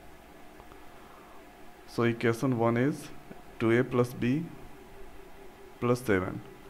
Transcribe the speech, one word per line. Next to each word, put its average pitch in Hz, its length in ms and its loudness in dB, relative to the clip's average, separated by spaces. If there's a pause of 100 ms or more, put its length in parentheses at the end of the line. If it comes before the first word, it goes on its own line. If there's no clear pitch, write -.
(1900)
So - 180 0
equation 117 540 2
one 117 180 4
is 135 320 0 (500)
two 113 200 4
A 127 40 6
plus 127 300 2
b 139 320 0 (1400)
plus 123 200 4
seven. 95 400 2 (300)